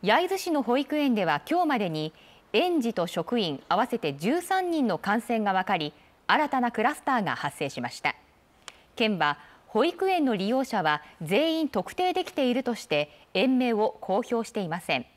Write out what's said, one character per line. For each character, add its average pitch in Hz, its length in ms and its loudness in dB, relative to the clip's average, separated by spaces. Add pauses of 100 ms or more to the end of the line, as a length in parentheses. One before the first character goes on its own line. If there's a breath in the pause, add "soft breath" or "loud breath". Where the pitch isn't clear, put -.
焼 269 260 4
津 381 80 0
市 359 140 -4
の 294 100 2
保 240 160 2
育 294 200 -2
園 277 180 2
で 202 100 0
は 151 240 2
今 339 120 2
日 349 40 2
ま 285 140 0
で 196 100 -2
に 156 240 -4 (400 loud breath)
園 330 260 4
児 233 140 -2
と 175 140 -2
職 180 320 -2
員 156 280 -4
合 175 100 2
わ 233 100 2
せ 233 100 -4
て 151 160 -2
十 208 280 0
三 370 280 -2
人 311 180 0
の 180 120 -2
感 214 220 0
染 233 180 -2
が 208 140 0
分 185 140 0
か 196 100 0
り、 147 160 -4 (360 soft breath)
新 285 200 4
た 269 100 0
な 240 120 0
ク 214 120 -2
ラ 269 100 2
ス - 100 -12
タ 285 100 0
ー 214 100 0
が 135 140 -2
発 - 200 -4
生 143 120 -2
し - 100 -10
ま 123 100 -4
し - 120 -16
た。 147 120 0 (840 loud breath)
県 214 200 2
は 147 200 2 (300 loud breath)
保 226 180 2
育 349 240 0
園 349 160 2
の 247 100 2
利 196 140 -2
用 262 160 0
者 202 180 -2
は 151 180 2 (200 loud breath)
全 294 400 2
員 294 80 0
特 - 260 -4
定 359 180 0
で 359 120 -2
き - 60 -14
て 254 200 0
い - 20 2
る 254 100 0
と 240 120 -2
し - 100 -14
て 147 240 0 (240 loud breath)
園 254 240 2
名 247 160 2
を 214 280 0
公 190 140 -2
表 226 300 -2
し - 60 -16
て - 80 -6
い 190 80 -4
ま 165 140 -6
せ 147 160 -2
ん。 120 80 -6 (120)